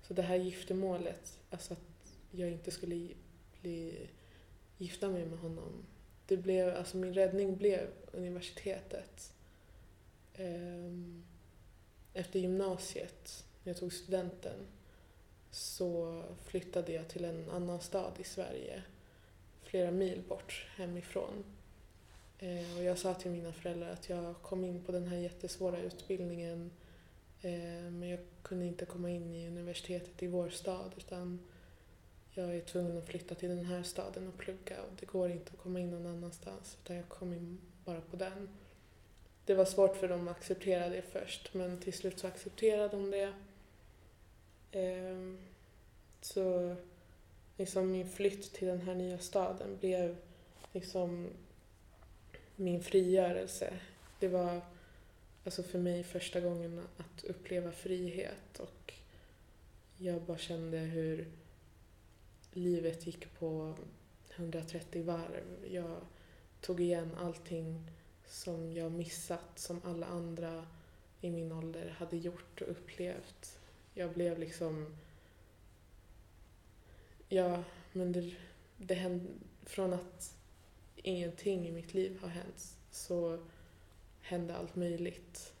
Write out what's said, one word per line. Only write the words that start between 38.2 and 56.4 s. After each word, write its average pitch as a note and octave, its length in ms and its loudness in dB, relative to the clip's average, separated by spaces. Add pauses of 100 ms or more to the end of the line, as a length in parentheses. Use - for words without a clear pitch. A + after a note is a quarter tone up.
Det G3 100 10
var F#3+ 100 12
svårt F#3+ 320 10
för F#3 120 4
dem F3 200 2
att F3 80 -4
acceptera F3+ 520 4
det F3+ 140 0
först, - 520 -4
men F3+ 260 0
till F#3 120 -2
slut F3+ 260 -2
så - 80 -4
accepterade G#3 720 4
de G3 140 0
det. G3 220 2 (1400)
Ehm, F#3 640 0 (840)
så F3+ 560 4 (800)
liksom F#3 360 4
min F#3 160 2
flytt - 440 2
till F#3 160 0
den F3+ 120 2
här F3+ 140 0
nya F3+ 240 0
staden F#3+ 600 2
blev F3+ 360 4 (560)
liksom F3 560 0 (1300)
min F3 260 4
frigörelse. F#3 920 6 (440)
Det F#3+ 100 4
var F3 320 4 (840)
alltså F3+ 180 -2
för F3+ 160 0
mig F3 260 4
första F3+ 360 0